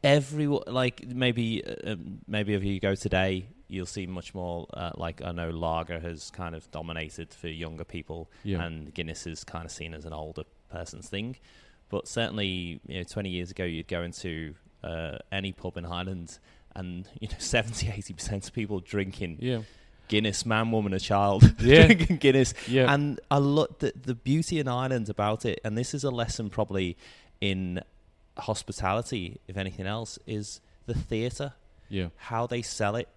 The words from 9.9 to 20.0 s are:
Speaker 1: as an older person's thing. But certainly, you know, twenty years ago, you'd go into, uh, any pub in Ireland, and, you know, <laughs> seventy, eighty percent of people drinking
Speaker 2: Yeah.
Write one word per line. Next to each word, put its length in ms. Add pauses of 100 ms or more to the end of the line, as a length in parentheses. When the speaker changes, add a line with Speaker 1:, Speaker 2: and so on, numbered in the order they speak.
Speaker 1:
as 100
an 80
older 320 (260)
person's 380
thing. 280 (520)
But 200
certainly, 760
you 120
know, 60
twenty 260
years 200
ago, 140
you'd 240
go 140
into, 520 (300)
uh, 340 (140)
any 200
pub 240
in 80
Ireland, 540 (380)
and, 320 (120)
you 80
know, 60
<laughs> 40
seventy, 520
eighty 240
percent 320
of 60
people 280
drinking 600
Speaker 2:
Yeah. 220 (460)